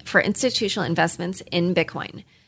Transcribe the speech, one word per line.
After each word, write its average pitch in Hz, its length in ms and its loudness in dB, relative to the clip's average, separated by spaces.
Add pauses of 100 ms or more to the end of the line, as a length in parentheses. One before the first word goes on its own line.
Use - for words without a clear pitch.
for - 160 2
institutional 202 680 0
investments 170 540 0 (100)
in 175 240 2
Bitcoin, - 480 -4 (240)